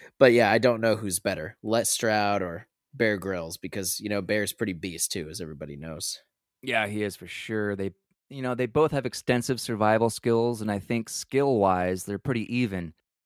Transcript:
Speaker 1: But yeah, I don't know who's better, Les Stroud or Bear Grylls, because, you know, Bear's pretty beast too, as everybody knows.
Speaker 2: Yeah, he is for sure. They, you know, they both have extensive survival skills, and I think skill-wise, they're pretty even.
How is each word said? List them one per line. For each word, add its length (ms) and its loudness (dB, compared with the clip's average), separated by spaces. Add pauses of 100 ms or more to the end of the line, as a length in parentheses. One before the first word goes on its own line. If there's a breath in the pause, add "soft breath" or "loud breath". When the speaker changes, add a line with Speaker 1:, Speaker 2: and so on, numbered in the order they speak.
(180 loud breath)
Speaker 1:
But 140 8
yeah, 180 6
I 60 4
don't 240 2
know 160 2
who's 220 -4
better, 440 -6
Les 280 0
Stroud 500 2
or 280 -6 (260)
Bear 240 0
Grylls, 400 -6
because, 420 -6
you 80 -6
know, 140 -2
Bear's 320 -2
pretty 180 -2
beast 400 -6
too, 160 -6
as 140 -10
everybody 340 -10
knows. 460 -10 (400)
Speaker 2:
Yeah, 240 0
he 160 -4
is 140 -4
for 100 -18
sure. 500 -4
They, 140 -4 (400)
you 100 -10
know, 140 -2
they 100 0
both 280 2
have 120 0
extensive 560 0
survival 480 4
skills, 540 2
and 80 -2
I 80 -2
think 320 -4
skill-wise, 960 2
they're 140 -6
pretty 380 -2
even. 380 -2 (320)